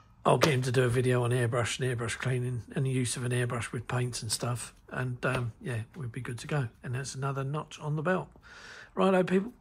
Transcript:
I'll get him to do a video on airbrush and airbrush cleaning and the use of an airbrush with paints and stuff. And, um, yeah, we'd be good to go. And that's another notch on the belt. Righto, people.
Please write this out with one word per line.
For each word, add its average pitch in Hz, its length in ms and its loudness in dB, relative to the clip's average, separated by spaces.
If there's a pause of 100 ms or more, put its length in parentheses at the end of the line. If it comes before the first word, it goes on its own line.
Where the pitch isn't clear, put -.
(240)
I'll 143 140 6
get 147 140 4
him 127 100 2
to 131 100 0
do 131 100 6
a 123 60 4
video 123 360 4
on 117 60 2
airbrush 120 500 0
and 127 180 -2
airbrush 113 200 -4
cleaning 123 440 -2 (120)
and 139 100 2
the 131 60 2
use 127 260 0
of 131 80 -4
an 123 80 0
airbrush 123 400 -2
with 117 160 -4
paints 123 340 -2
and 113 80 -4
stuff. - 440 -4 (160)
And, 127 340 -4
um, 123 280 0 (100)
yeah, 120 200 -2 (140)
we'd 127 160 -6
be - 80 -8
good 120 200 -6
to - 60 -12
go. 143 220 0 (140)
And 127 120 -6
that's 131 200 -6
another 135 300 -4
notch 147 360 -6
on 151 160 -2
the 156 60 0
belt. 175 260 0 (640)
Righto, 190 280 6
people. 190 380 2